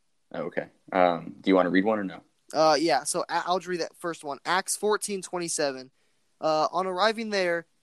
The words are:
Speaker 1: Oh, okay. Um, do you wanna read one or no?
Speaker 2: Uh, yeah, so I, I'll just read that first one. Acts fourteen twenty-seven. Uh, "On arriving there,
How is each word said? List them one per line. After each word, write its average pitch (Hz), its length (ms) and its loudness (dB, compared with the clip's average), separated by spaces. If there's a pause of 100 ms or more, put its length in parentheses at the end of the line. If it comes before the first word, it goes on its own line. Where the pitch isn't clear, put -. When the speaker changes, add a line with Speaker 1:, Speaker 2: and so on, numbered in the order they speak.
(340)
Speaker 1:
Oh, 78 100 -6
okay. 80 240 -6 (240)
Um, 90 500 2
do - 80 0
you 95 60 8
wanna 90 160 6
read 95 140 4
one 110 140 0
or 101 40 -6
no? 85 180 -10 (320)
Speaker 2:
Uh, 156 260 4
yeah, 147 240 2
so 160 260 -2
I, 165 160 -2
I'll 180 140 0
just 170 80 -14
read 180 140 -4
that - 160 -8
first 165 260 -8
one. 139 220 -8
Acts 180 300 0
fourteen 202 460 -2
twenty-seven. 147 680 -4 (500)
Uh, 156 300 2
"On 185 160 0
arriving 214 420 0
there, 180 380 0 (160)